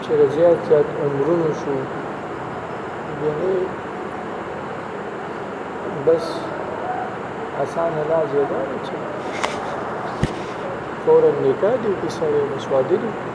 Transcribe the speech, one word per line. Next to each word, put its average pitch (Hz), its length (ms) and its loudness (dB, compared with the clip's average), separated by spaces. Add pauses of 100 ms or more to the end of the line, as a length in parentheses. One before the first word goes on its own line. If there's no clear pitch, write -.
چې - 80 -2 (240)
زیات 170 220 8 (120)
زیات 147 180 8 (180)
عمرونه 151 440 4 (120)
شو، 143 140 -2 (1500)
یعنې 160 280 0 (2500)
بس 165 200 4 (1400)
اسان 165 280 0 (100)
علاج 156 340 2
یې 143 160 4
دا - 180 -2
دی 127 180 -4
چې - 80 -6 (2000)
فوراً 160 280 8 (120)
نکاح 170 360 4
دې 220 100 0
وکړي 165 260 -2
سړی، 147 240 2 (100)
بس - 200 -4
واده 135 300 4
دې 233 80 -2
وکړي - 260 -6